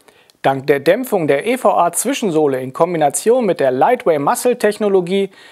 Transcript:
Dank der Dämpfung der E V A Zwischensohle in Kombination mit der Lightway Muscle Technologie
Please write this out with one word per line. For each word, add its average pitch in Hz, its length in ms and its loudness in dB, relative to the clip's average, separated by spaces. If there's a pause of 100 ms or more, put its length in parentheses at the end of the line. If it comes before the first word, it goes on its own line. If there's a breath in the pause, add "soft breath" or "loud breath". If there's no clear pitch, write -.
(400 soft breath)
Dank 135 260 -2
der 143 140 2
Dämpfung 180 480 0
der 143 180 0
E 247 120 -2
V 208 160 2
A 175 180 2
Zwischensohle 156 680 -2
in 131 140 -10
Kombination 175 720 0
mit 180 160 0
der 139 100 2
Lightway 165 480 2
Muscle 233 380 0
Technologie 196 760 0 (220 loud breath)